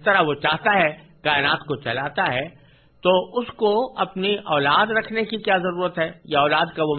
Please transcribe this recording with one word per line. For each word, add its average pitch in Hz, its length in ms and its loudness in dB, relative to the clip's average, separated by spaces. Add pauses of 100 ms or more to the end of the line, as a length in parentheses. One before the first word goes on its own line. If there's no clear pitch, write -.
طرح 196 160 4
وہ 151 140 2
چاہتا 160 480 0
ہے 151 140 0 (260)
کائنات 147 380 2
کو 147 160 -6
چلاتا 143 580 -2
ہے، 139 140 -4 (540)
تو 185 360 2
اس 240 80 -6 (100)
کو 220 440 0
اپنی 190 340 -2
اولاد 160 560 2
رکھنے 220 340 -2
کی 220 120 -8
کیا 196 200 0
ضرورت 180 420 -2
ہے 160 120 -2 (140)
یا 147 160 0
اولاد 151 260 2 (100)
کا 160 80 -2
وہ 151 140 0